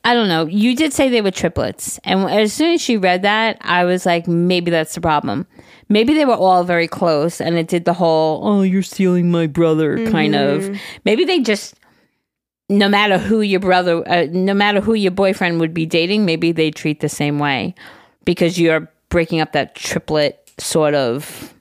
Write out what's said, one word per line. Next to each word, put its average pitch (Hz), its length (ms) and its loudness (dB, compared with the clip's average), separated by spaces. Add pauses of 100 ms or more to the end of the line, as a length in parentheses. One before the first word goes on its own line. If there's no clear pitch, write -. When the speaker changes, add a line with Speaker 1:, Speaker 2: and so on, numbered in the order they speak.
Speaker 1:
I 240 100 2
don't 233 140 2
know. 165 180 0
You 208 300 0
did 302 160 0
say 269 160 2
they 240 140 2
were 196 100 0
triplets. - 720 -6
And 190 260 0
as 208 220 2
soon 330 220 0
as 339 80 0
she 240 140 0
read 185 260 0
that, 214 400 0
I 180 220 2
was 180 220 0
like, 170 220 0
"Maybe 175 420 0
that's 160 240 -2
the 165 60 -10
problem." 147 460 -2 (420)
Maybe 220 260 2
they 302 120 2
were 240 80 2
all 185 280 4
very 175 240 0
close 165 540 -2
and 170 160 -2
it 165 120 -2
did 175 180 -2
the 170 80 2
whole, 160 520 0
"Oh, 208 160 2
you're 190 200 2
stealing 180 480 0
my 170 160 2
brother," 156 500 2 (140)
kind 156 260 2
of. 143 280 0
Speaker 2:
Mm-hmm. 196 100 -8 (320)
Speaker 1:
Maybe 226 180 2
they 349 160 0
just, 214 340 -4 (920)
no 202 200 4
matter 202 300 4
who 214 220 0
your 196 200 0
brother, 180 460 0
uh, 175 240 0
no 185 220 0
matter 202 300 2
who 214 120 0
your 202 180 0
boyfriend 190 460 0
would 165 160 -2
be 165 120 -2
dating, 175 400 0
maybe 165 260 0
they 160 180 0
treat 151 300 -6
the 151 80 -2
same 147 300 -2
way 143 360 -2 (520)
because 175 340 0
you're 160 260 2 (220)
breaking 165 320 -2
up 156 120 -4
that 139 220 -4
triplet - 640 -4 (200)
sort 151 360 0
of 135 680 -4